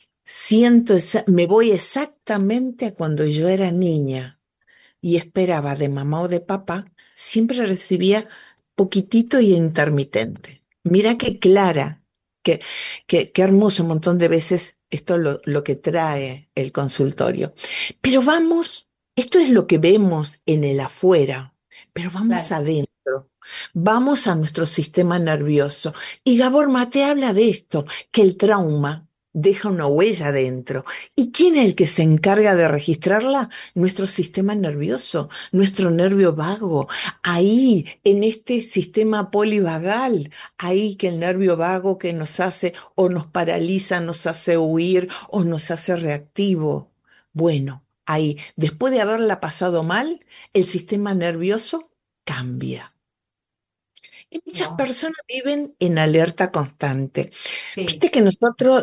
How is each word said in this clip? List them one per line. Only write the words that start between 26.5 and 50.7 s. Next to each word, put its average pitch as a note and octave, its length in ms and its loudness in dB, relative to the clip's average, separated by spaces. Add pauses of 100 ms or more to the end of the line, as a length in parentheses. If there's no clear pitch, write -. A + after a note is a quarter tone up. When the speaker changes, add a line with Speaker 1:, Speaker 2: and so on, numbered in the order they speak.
Speaker 1:
Mate B3+ 360 0
habla C#4 280 0
de A3 160 4
esto, D#3 380 -4 (240)
que A3+ 100 2
el F#3+ 160 6
trauma D#3 720 0 (280)
deja G3 320 2
una E3 200 -2
huella E3+ 400 2
adentro. B2+ 560 -4 (320)
¿Y A#3+ 160 0
quién E4 240 4
es C4 80 6
el F#3+ 100 4
que D#3+ 140 2
se - 160 0
encarga G3 500 4
de E3 140 4
registrarla? G3 840 0 (240)
Nuestro F#3 320 0
sistema F#3+ 480 -2
nervioso, D#3+ 760 -4 (220)
nuestro F#3+ 400 2
nervio F3+ 460 4
vago. E3 500 -4 (380)
Ahí, G3 600 2 (200)
en G3+ 180 4
este A3+ 400 -2
sistema G#3+ 720 -2
polivagal, G3+ 960 -2 (260)
ahí G3 380 -2
que G3 140 -4
el E3+ 100 -6
nervio F3+ 380 0
vago F#3 420 -2
que F3 140 -6
nos D#3+ 260 -8
hace F3+ 360 -4 (200)
o F#3 140 2
nos F3 180 -4
paraliza, F3 760 -2
nos E3+ 280 -6
hace E3 280 -2
huir E3+ 520 0 (220)
o G#3 120 0
nos E3 300 -4
hace F3 240 -4
reactivo. D#3 960 -4 (400)
Bueno, C#3+ 520 -2 (220)
ahí, D#3 320 -2 (160)
después B3+ 380 -2
de B3 80 2
haberla G#3+ 400 -2
pasado E3+ 420 -4
mal, A#3+ 420 -4 (280)
el F#3 120 2
sistema G3+ 480 -4